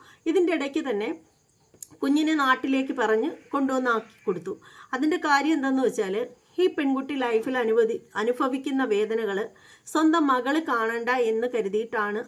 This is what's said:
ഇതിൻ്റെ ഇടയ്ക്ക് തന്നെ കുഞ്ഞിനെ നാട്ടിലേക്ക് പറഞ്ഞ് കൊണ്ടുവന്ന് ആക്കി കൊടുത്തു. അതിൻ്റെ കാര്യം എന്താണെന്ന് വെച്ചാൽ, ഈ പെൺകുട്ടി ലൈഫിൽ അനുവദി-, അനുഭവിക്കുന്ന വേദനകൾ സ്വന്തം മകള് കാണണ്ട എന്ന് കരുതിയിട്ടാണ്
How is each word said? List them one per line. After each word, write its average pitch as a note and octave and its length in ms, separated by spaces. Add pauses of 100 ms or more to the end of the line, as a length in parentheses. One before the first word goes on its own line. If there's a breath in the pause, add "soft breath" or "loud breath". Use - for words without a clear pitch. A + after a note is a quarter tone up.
(260 loud breath)
ഇതിൻ്റെ E4+ 280
ഇടയ്ക്ക് C#4 360
തന്നെ A3+ 320 (800)
കുഞ്ഞിനെ D4+ 300
നാട്ടിലേക്ക് C4+ 600
പറഞ്ഞ് A3+ 380 (200)
കൊണ്ടുവന്ന് C4 400
ആക്കി - 340
കൊടുത്തു. F#3 340 (340 loud breath)
അതിൻ്റെ D#4 240
കാര്യം D4+ 360
എന്താണെന്ന് C4+ 300
വെച്ചാൽ, G#3 440 (320)
ഈ F#4 80
പെൺകുട്ടി C4+ 460
ലൈഫിൽ B3 440
അനുവദി-, A3+ 440 (140)
അനുഭവിക്കുന്ന C4 680
വേദനകൾ G#3+ 640 (360 loud breath)
സ്വന്തം D#4 420
മകള് C4+ 340
കാണണ്ട A#3 480
എന്ന് A#3+ 380
കരുതിയിട്ടാണ് G#3+ 800